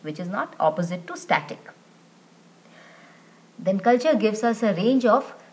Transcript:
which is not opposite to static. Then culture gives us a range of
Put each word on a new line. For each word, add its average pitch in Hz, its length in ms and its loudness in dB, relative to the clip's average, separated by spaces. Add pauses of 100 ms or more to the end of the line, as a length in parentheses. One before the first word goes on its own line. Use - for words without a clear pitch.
which 156 160 -10
is 180 80 -8
not 247 320 -6
opposite 170 480 -2
to 349 100 -10
static. - 540 -6 (1900)
Then 190 220 0
culture 247 340 4
gives 214 300 0
us 233 180 0
a 208 140 0
range 240 300 2
of 240 280 2 (200)